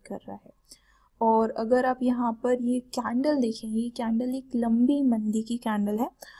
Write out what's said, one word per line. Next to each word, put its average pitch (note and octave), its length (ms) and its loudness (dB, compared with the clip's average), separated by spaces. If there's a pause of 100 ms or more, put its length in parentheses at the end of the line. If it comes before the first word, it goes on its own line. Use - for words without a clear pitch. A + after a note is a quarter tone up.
कर G3+ 100 -10
रहा G3 280 -14
है। - 80 -20 (680)
और A3+ 300 4
अगर B3 360 2
आप B3+ 160 0
यहाँ A#3+ 400 0
पर B3 200 0
ये B3 180 0
कैंडल B3 560 -2
देखें, A3+ 320 -2
ये A3+ 200 -2
कैंडल A#3+ 460 -2
एक C4 200 -8
लंबी A#3+ 480 4
मंदी A3 400 0
की A#3 140 -6
कैंडल G#3+ 420 -2
है C#4+ 120 -2 (300)